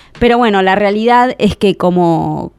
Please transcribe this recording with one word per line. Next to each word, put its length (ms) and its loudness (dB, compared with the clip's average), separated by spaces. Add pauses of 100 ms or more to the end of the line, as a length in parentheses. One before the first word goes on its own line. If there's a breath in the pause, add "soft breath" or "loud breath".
(200 loud breath)
Pero 180 2
bueno, 240 0
la 140 2
realidad 640 0
es 180 0
que 200 0
como, 840 -2